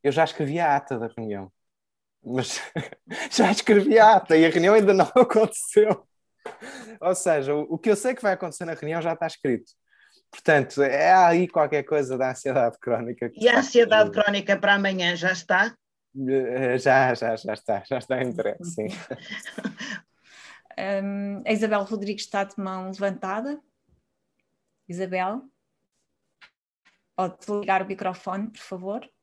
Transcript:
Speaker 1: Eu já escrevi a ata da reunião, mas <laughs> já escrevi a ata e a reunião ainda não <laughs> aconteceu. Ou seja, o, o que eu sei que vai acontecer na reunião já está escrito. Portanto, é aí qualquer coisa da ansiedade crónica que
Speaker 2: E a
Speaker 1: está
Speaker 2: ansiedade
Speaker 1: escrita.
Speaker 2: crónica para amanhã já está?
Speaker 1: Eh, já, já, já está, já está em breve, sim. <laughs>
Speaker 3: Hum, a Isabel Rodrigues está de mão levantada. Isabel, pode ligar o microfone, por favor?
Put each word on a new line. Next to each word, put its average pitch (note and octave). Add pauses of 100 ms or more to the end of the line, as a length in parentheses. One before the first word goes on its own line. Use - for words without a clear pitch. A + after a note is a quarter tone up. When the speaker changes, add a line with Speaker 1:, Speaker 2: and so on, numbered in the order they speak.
Speaker 1:
Eu C#3
já D#3+
escrevi D#3
a D#3+
ata C3+
da A2+
reunião, G2+ (720)
mas B2+ (140)
<laughs> -
já G3
escrevi G#3+
a G#3+
ata E3+
e D#3+
a E3
reunião F3+
ainda G3+
não F#3
<laughs> -
aconteceu. G#3+ (920)
Ou F3+
seja, D3
o, D3+ (140)
o -
que -
eu G3+
sei B3+
que -
vai G3
acontecer F3+
na E3
reunião D#3
já E3
está D#3+
escrito. - (600)
Portanto, C#3+
é C#3+
aí F3
qualquer D3
coisa C3
da C3
ansiedade B2+
crónica A#2+
que -
Speaker 2:
E A3+
a A#3+
Speaker 1:
está A#3+
Speaker 2:
ansiedade A3
Speaker 1:
escrita. G#3
Speaker 2:
crónica G3+
para G3+
amanhã F#3+
já E3+
está? F#3+ (560)
Speaker 1:
Eh, B2+
já, C3
já, A#2
já G#2+
está, G2+
já C3+
está B2+
em B2
breve, -
sim. E3+
<laughs> - (680)
Speaker 3:
Hum, G3+
a A3
Isabel G#3+
Rodrigues G3+
está G3
de G3+
mão F#3+
levantada. G3+ (1300)
Isabel, F#3 (1700)
pode F3+ (140)
ligar G3
o F#3+
microfone, F#3+
por -
favor? F#3+ (140)